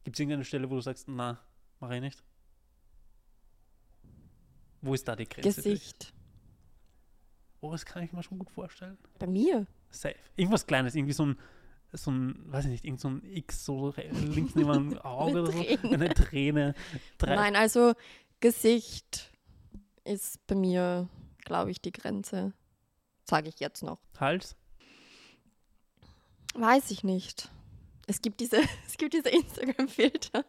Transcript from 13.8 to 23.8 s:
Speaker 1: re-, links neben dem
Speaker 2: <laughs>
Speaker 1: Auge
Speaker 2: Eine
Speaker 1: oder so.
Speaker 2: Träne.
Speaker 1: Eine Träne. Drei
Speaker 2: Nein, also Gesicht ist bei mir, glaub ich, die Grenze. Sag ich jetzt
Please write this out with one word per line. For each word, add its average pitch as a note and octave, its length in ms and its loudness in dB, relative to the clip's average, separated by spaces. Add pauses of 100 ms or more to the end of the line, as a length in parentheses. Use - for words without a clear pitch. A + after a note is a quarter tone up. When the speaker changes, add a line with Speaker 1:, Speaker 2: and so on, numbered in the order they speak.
Speaker 1:
re-, D#3 220 -10
links D3+ 440 -2
neben D3 360 4
dem - 80 -8
Speaker 2:
<laughs> - 40 -16
Speaker 1:
Auge C3 280 -2
Speaker 2:
Eine F3 120 2
Speaker 1:
oder E3 100 0
so. E3+ 100 -2
Speaker 2:
Träne. A#3+ 320 0
Speaker 1:
Eine E3 200 2
Träne. C#3+ 600 4 (440)
Drei C#3 160 2
Speaker 2:
Nein, G#3 220 4
also A#3 380 6 (460)
Gesicht - 920 2 (720)
ist - 420 -8
bei G3 80 0
mir, F3+ 540 2 (360)
glaub F3 240 -2
ich, F3+ 120 -8
die F3+ 120 -8
Grenze. G3 600 -6 (720)
Sag D#3 240 0
ich - 100 -18
jetzt - 240 -6